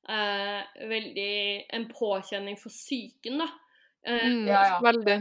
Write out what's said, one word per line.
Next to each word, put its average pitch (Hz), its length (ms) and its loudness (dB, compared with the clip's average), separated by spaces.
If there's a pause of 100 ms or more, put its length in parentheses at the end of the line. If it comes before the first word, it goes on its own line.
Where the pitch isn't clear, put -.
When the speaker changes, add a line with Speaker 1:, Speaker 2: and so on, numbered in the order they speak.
Speaker 1:
eh, 202 800 -4
veldig 202 840 -4
en 226 160 -4
påkjenning 202 680 -4
for - 120 -16
psyken, 247 680 -6
da. 320 80 -2 (580)
Eh, 233 180 0
Speaker 2:
Mm, 233 240 2
Speaker 3:
Ja, 202 160 6
ja. 185 160 4
Speaker 2:
veldig. 226 420 6